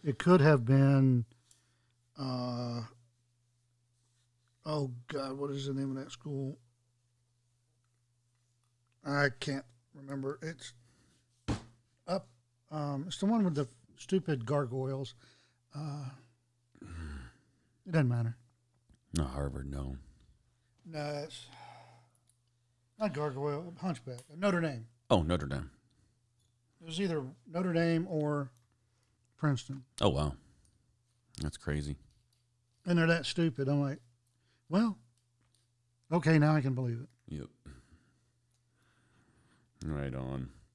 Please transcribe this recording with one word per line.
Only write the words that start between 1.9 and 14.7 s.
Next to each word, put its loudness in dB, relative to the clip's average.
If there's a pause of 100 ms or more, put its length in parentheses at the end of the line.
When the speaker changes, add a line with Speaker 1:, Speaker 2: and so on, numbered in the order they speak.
Speaker 1:
uh, -4 (1800)
oh -2 (160)
God, -6
what -4
is -6
the -4
name -2
of -8
that -16
school? -8 (2500)
I 2 (100)
can't -6 (300)
remember. -8
It's -12 (1400)
up, -4 (460)
um, -4
it's -10
the 0
one 4
with 2
the 0 (280)
stupid 0
gargoyles. -2 (600)